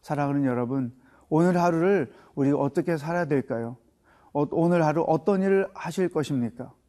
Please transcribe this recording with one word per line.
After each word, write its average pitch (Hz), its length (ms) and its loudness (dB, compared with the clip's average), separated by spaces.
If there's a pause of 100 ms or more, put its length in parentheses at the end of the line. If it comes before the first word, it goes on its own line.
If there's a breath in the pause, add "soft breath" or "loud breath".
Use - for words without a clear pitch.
사랑하는 143 420 -2
여러분, 123 480 -2 (360 soft breath)
오늘 175 320 2
하루를 175 520 2 (220 loud breath)
우리가 139 240 2
어떻게 151 380 0
살아야 165 300 -4
될까요? 123 500 -4 (560 soft breath)
어, 147 180 0
오늘 170 340 2
하루 151 180 2
어떤 190 400 0
일을 196 320 2
하실 175 340 -4
것입니까? 131 640 -4 (160)